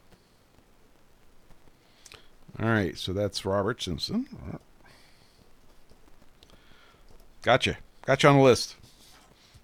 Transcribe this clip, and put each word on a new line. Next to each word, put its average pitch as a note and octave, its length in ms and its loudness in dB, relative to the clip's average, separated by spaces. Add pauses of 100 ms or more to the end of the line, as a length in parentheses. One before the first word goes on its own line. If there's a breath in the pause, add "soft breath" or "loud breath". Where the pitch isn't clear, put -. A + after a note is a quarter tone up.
(2500 soft breath)
All A2 80 -4
right, G#2+ 300 -2
so - 160 -10
that's G2 320 -6
Robert G2+ 360 -2
Simpson. G3 460 -8 (3250 soft breath)
Gotcha. A2 340 2 (280)
Gotcha C3+ 220 4
on C#3+ 80 8
the C#3 80 6
list. B2 320 4 (880 soft breath)